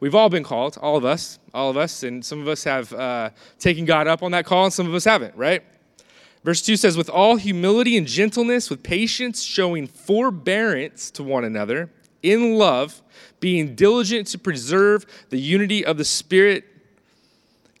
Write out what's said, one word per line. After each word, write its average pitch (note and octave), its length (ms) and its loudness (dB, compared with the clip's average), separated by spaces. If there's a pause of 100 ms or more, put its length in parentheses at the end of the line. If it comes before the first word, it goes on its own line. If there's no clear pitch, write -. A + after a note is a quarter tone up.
we've - 140 -2
all G#3+ 160 6
been E3+ 120 -2
called, C3 380 -4
all D3+ 160 0
of B2+ 80 0
us, D3+ 340 -4 (140)
all C3+ 160 -4
of C3 80 -4
us, D#3+ 260 -4
and B2 220 -8
some D3+ 160 -10
of C#3+ 80 -6
us D3+ 160 -6
have, C3 300 -4
uh, A#2+ 360 -6 (280)
taken E3+ 260 0
God D#3 240 2
up D#3+ 140 0
on F3+ 80 -4
that F3 160 -2
call F#3 180 4
and F#3+ 80 2
some F3+ 140 -4
of E3 80 -4
us F3 100 -2
haven't, F3+ 320 2
right? D#3 260 0 (800)
Verse E3 200 0
two A3 140 2
says, F#3 200 2
"With C3 140 -2
all G#3 260 6
humility G#3 640 2
and D#3+ 80 0
gentleness, A#3 640 -2
with C3+ 120 -8
patience, A3+ 600 -4
showing E3+ 440 -2
forbearance G3 1200 -2
to - 120 -14
one C3+ 220 -2
another, A2 460 -4 (320)
in A3+ 340 2
love, D#3 460 2 (380)
being E3 340 0
diligent G#3 540 2
to F#3+ 100 -10
preserve F#3+ 680 0 (240)
the C3 100 -4
unity G3 460 0
of D#3 140 -2
the D3+ 60 -2
Spirit F#3+ 600 2 (1160)